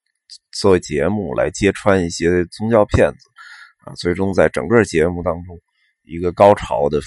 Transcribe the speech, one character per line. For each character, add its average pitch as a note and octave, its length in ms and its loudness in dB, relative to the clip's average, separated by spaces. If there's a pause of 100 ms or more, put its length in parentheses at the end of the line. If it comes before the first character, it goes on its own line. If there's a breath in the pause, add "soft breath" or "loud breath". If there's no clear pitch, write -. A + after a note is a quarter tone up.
(500)
做 F#2+ 280 2
节 D2+ 300 -4
目 F#2+ 260 -6
来 B1+ 160 -2
揭 G2 220 0
穿 G2 300 0
一 E2+ 60 -2
些 F2 380 0
宗 G#2+ 240 -8
教 G#2 160 4
骗 F2+ 240 2
子。 C2 180 -18 (560 loud breath)
啊， - 120 -18
最 F2 180 -2
终 F#2+ 180 -4
在 E2 160 2
整 C2+ 180 -6
个 A2 180 4
节 E2 220 0
目 F2 160 -4
当 E2+ 120 -4 (100)
中 F2 160 -20 (440)
一 E2 140 -14
个 F2 140 -4
高 G2+ 220 6
潮 C#2+ 340 -4
的 D2 180 -2